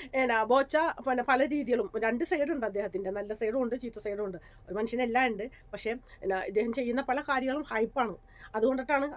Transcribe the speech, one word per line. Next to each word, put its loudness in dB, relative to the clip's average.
എന്നാ 2
ബോച്ച 4
പിന്നെ 0
പല 6
രീതിയിലും 0
രണ്ട് 0
സൈഡുണ്ട് 0
അദ്ദേഹത്തിൻ്റെ, -2
നല്ല -4
സൈഡും 0
ഉണ്ട്, 0
ചീത്ത -8
സൈഡും -4
ഉണ്ട്. -6
ഒരു -8
മനുഷ്യനെല്ലാം 2
ഉണ്ട്. -2
പക്ഷേ -4
എന്നാ 0
ഇദ്ദേഹം 2
ചെയ്യുന്ന 0
പല 2
കാര്യങ്ങളും -2
ഹൈപ്പാണ്. 0
അതുകൊണ്ടിട്ടാണ് 2